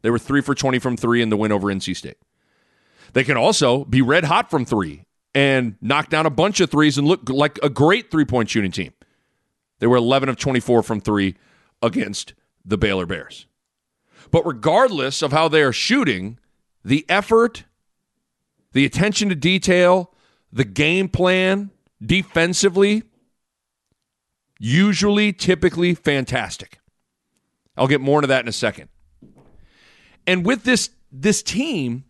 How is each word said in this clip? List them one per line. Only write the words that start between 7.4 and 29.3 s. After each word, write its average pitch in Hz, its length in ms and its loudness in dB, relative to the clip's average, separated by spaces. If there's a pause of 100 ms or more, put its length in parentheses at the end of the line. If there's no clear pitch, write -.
a 143 60 0
great 165 420 2
three-point 127 380 0
shooting 98 220 -2
team. 82 220 -10 (840)
They 110 100 0
were 123 80 4
eleven 131 320 2
of 127 100 -4
twenty-four 123 460 0
from 110 160 -6
three 98 360 -2 (460)
against 104 520 -6 (320)
the 98 120 -4
Baylor 95 280 -2
Bears. 82 400 -12 (840)
But 160 140 2
regardless 156 760 0
of 143 100 -2
how 160 160 2
they 156 140 4
are 135 100 2
shooting, 117 680 -2 (440)
the 131 240 0
effort, 226 560 0 (1080)
the 135 100 4
attention 202 460 0
to 185 60 -2
detail, 180 800 2 (380)
the 120 140 0
game 160 420 0
plan 185 640 0 (340)
defensively, 190 1000 0 (1600)
usually, 202 720 2
typically 175 640 0
fantastic. 127 840 -4 (960)
I'll 131 100 0
get 139 140 2
more 143 180 2
into 143 80 0
that 131 140 2
in 117 80 -8
a - 20 -8
second. - 380 -6 (1400)